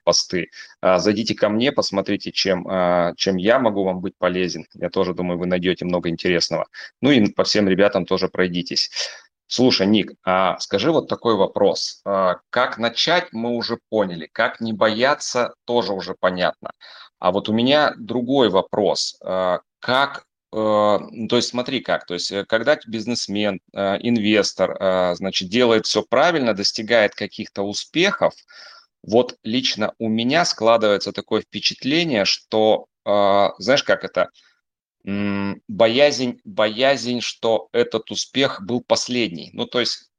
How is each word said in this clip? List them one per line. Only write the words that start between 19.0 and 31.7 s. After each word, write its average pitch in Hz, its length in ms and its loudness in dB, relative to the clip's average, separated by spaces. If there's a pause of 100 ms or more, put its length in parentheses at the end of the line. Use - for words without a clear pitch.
А, 92 360 -2 (200)
как, 135 460 -2 (260)
э, - 60 -6
ну, 107 720 0
то 123 80 2
есть 117 120 0
смотри 123 320 -4
как, 87 260 -2
то 87 80 -6
есть, - 180 -6
э, 98 140 -4
когда 117 400 0
бизнесмен, 107 720 -4 (140)
э, 98 260 -2
инвестор, 107 800 0
э, 92 360 2
значит, 95 320 -4
делает 113 380 4
всё 107 160 0
правильно, 135 520 2
достигает 107 600 0
каких-то - 480 -10
успехов, 151 720 -2 (680)
вот 123 420 0
лично 110 540 -2
у 113 100 -4
меня 120 360 2
складывается 107 680 2
такое 107 300 -2
впечатление, 131 840 -2